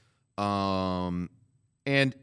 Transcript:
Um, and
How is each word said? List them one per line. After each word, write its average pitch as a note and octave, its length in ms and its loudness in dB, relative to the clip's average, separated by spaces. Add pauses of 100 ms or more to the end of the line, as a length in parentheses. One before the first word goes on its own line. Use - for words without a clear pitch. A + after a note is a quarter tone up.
(380)
Um, F#2+ 920 0 (560)
and C#3 380 2